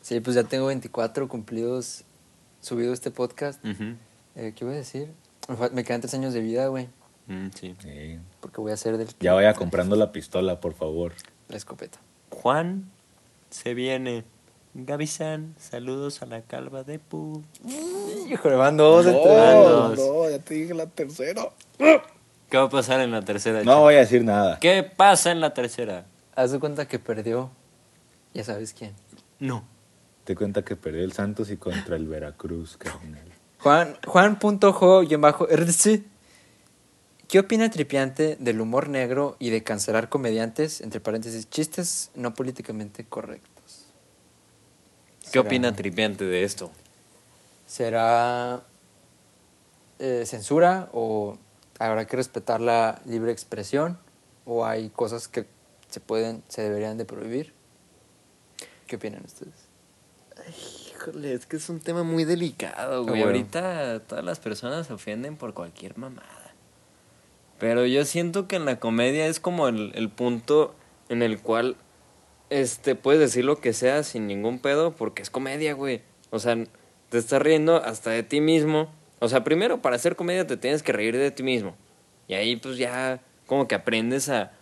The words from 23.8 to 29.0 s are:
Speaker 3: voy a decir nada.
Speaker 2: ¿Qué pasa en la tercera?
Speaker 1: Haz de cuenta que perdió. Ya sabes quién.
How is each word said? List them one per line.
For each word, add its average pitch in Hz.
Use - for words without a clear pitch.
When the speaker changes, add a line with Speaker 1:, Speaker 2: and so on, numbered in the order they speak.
Speaker 3:
voy 147
a 143
decir 120
nada. 101
Speaker 2:
¿Qué 185
pasa 190
en 165
la 151
tercera? 107
Speaker 1:
Haz 127
de 139
cuenta 147
que 127
perdió. 117
Ya 107
sabes 110
quién. 104